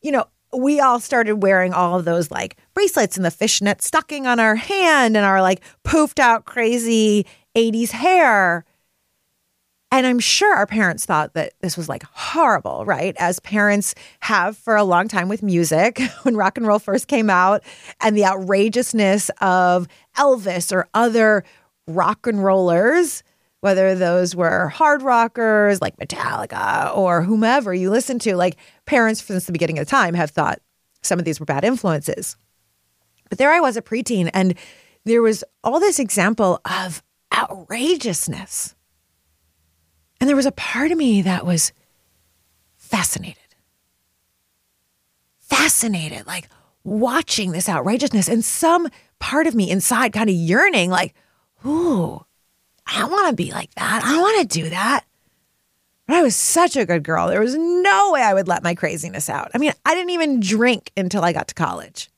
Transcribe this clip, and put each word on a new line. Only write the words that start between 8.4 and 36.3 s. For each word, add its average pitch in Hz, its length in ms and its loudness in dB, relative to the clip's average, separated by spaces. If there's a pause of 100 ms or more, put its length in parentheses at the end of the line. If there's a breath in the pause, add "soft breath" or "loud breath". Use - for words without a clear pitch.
And 254 160 2
I'm 247 120 2
sure 392 360 2
our 202 120 0
parents 202 380 -2
thought 156 300 -2
that 160 260 -6
this 175 160 -6
was, 160 100 -10
like, - 240 -10
horrible, 214 720 -2
right? 170 360 -2
As 175 200 -2
parents 208 540 0 (280 loud breath)
have 208 360 0
for 226 180 -2
a 208 80 4
long 185 240 2
time 185 220 -4
with 214 140 -6
music, 175 580 0 (120)
<laughs> - 100 -20
when 240 120 2
rock 202 220 0
and 233 80 -4
roll 208 140 2
first - 280 -4
came 220 220 0
out 190 340 2 (380 loud breath)
and 220 160 2
the 202 80 4
outrageousness 202 1040 0 (120)
of 180 460 2 (300 soft breath)
Elvis 202 560 0
or 185 220 -2
other 220 480 2 (420 soft breath)
rock 175 400 -2
and 208 180 -2
rollers, 190 800 2 (380)
whether 190 320 2
those 180 440 0
were 170 320 0
hard 294 320 2
rockers 226 800 2
like - 160 -6
Metallica - 960 -4
or 180 260 2
whomever 220 520 0
you 185 160 -2
listen 240 280 -2
to, 196 200 -2
like, 180 180 0 (300 soft breath)
parents 220 360 2
since 185 260 -6
the 175 40 -8
beginning 160 280 -2
of 143 60 -4
time 190 280 0
have 165 160 0
thought - 320 -2 (400)
some 180 180 -2
of 170 60 -4
these 160 160 -4
were 151 40 -10
bad 147 200 -2
influences. 185 720 -4 (880)
But - 100 -10
there 277 140 4
I 339 80 4
was 262 160 0
a 226 60 -6
preteen, 220 520 -4
and 190 200 2 (500 loud breath)
there 233 180 2
was 220 220 2 (180)
all 277 200 0
this 392 180 2
example 202 640 0